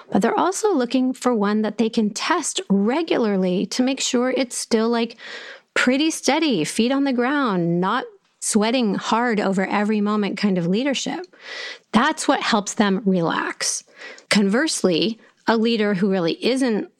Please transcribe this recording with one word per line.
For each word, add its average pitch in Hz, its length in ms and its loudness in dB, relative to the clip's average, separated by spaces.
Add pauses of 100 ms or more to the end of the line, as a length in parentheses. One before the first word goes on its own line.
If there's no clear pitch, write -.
but 202 120 2
they're 381 180 2
also 381 340 0
looking 254 380 0
for 247 240 -2
one 208 280 0
that 208 140 -4
they 226 120 0
can 220 220 0
test - 580 -2
regularly 202 960 0
to - 180 -2
make 262 160 0
sure 254 320 -2
it's 254 260 -4
still, 226 300 0
like, 233 300 -2 (560)
pretty 277 360 2
steady, 269 540 0
feet 226 280 0
on 277 120 2
the 277 80 0
ground, 233 680 0
not 226 240 0 (340)
sweating 220 540 2
hard 226 460 0
over 196 260 0
every 208 340 0
moment 208 380 0
kind 196 220 2
of 170 80 -2
leadership. 262 580 -2 (680)
That's 285 360 2
what 277 140 2
helps 208 340 -2
them 196 280 2
relax. - 800 -2 (460)
Conversely, 208 920 2 (280)
a 226 100 4
leader 214 380 2
who 190 160 0
really 170 340 0
isn't 240 540 0